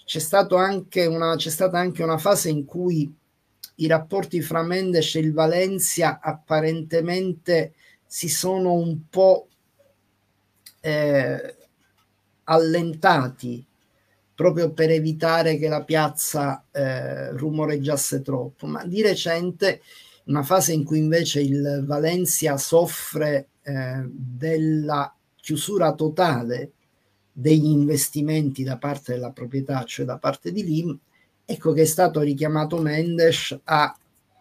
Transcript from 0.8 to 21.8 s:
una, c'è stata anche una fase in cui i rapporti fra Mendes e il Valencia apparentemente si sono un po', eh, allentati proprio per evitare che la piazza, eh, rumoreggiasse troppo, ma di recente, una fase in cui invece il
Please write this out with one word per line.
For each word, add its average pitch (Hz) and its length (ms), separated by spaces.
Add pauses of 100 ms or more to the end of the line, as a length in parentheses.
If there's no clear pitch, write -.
una, 165 320
c'è 160 140
stata 175 280
anche 175 240
una 160 160
fase 190 300
in 147 160
cui 170 480 (640)
i 160 100
rapporti 170 540
fra 165 220
Mendes 175 540
e - 20
il 156 140
Valencia 170 920
apparentemente 165 1500 (340)
si - 220
sono 185 460
un 170 360
po', 190 380 (1300)
eh, 143 760 (880)
allentati 160 1200 (720)
proprio 165 360
per 160 200
evitare 160 680
che 151 120
la 151 140
piazza, 147 880
eh, 131 640
rumoreggiasse 147 880
troppo, 135 440
ma 151 180
di 185 180
recente, 180 760 (440)
una 143 180
fase 180 300
in 151 120
cui 156 140
invece 156 420
il 143 460